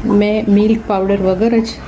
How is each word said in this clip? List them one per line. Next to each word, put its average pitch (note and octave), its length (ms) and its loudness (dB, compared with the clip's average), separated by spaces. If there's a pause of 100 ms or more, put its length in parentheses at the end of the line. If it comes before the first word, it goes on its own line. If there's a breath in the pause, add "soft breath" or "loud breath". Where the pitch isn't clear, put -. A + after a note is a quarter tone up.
મેં G#3 520 2
મિલ્ક G#3+ 300 2
પાવડર G3 420 0
વગર A3 300 0
જ A3+ 100 -4 (180)